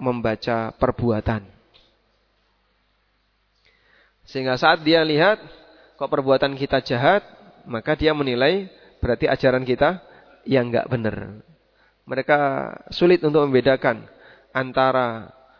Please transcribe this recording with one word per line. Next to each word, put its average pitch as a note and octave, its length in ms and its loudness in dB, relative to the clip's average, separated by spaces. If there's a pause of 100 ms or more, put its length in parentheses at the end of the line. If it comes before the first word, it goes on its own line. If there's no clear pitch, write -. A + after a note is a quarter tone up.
membaca A2+ 720 -4
perbuatan. A2+ 720 -2 (2750)
Sehingga C3 320 -4
saat E3 240 2
dia D#3 240 4
lihat, D#3+ 320 2 (560)
kok C3+ 160 -8
perbuatan C#3 480 0
kita C3+ 240 -2
jahat, C#3+ 400 2 (400)
maka A#2+ 320 -4
dia D3+ 160 2
menilai D3 580 0 (300)
berarti A#2+ 300 -2
ajaran C3 360 2
kita C#3+ 380 0 (420)
yang B2 240 0
nggak A#2 200 -2
benar. G#2+ 520 -6 (640)
Mereka C3 340 0 (540)
sulit F3 320 2
untuk D3 240 2
membedakan B2+ 560 2 (480)
antara B2+ 800 -2 (280)